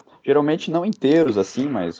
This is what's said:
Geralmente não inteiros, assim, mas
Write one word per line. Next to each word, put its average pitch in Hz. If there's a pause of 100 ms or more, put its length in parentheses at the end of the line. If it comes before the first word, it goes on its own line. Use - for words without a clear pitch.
(240)
Geralmente 147
não 170
inteiros, 147
assim, 123
mas 92